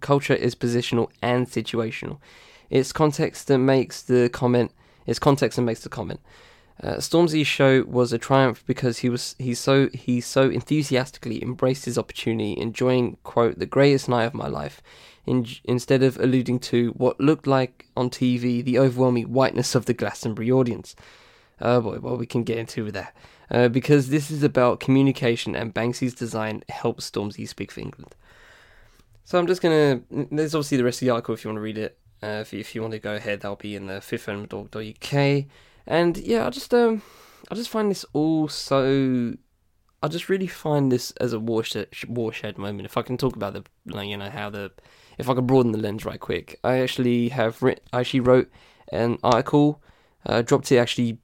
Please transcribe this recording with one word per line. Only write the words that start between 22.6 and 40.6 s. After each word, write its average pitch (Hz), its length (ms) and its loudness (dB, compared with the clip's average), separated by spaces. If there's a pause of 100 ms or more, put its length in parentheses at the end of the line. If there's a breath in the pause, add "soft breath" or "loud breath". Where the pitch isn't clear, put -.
that. 95 240 -10 (360 soft breath)
Uh, 123 180 6
because 127 400 2
this 143 220 -2
is 147 120 -4
about 127 380 2
communication, 131 760 2
and 107 200 -6
Banksy's 120 400 -4
design 110 560 -6
helps - 380 -6
Stormzy 104 380 -6
speak - 240 -12
for - 100 -14
England. - 360 -14 (1080 soft breath)
So 185 140 0
I'm 175 80 2
just 180 160 0
gonna, 151 380 4 (100)
there's 147 440 -2
obviously 147 240 0
the 123 60 4
rest 123 180 -2
of 131 40 0
the 123 40 4
article 117 240 -2
if - 100 -10
you 110 60 -6
wanna 107 100 -6
read 107 180 -8
it. - 200 -8 (220)
Uh, 107 200 -6
if, 107 140 -12
if 104 200 -10
you 110 80 -8
wanna 110 160 -6
go 104 160 -6
ahead, 104 280 -6
that'll 101 140 -8
be 104 200 -10
in 98 100 -10
the 98 140 -10
fifth - 280 -8
element 104 220 -8
dot 101 220 -12
co 110 60 -12
dot 110 80 -10
U 107 120 -14
K. 143 480 0 (380 soft breath)
And 170 320 0
yeah, 226 300 -2
I 247 40 -4
just, 269 220 -10
um, 226 300 4 (480 loud breath)
I - 60 -10
just 233 120 -8
find 214 220 -2
this 180 220 -6
all 156 340 2
so, 135 880 0 (640)
I 151 60 -2
just 170 220 -6
really 190 180 0
find 143 460 0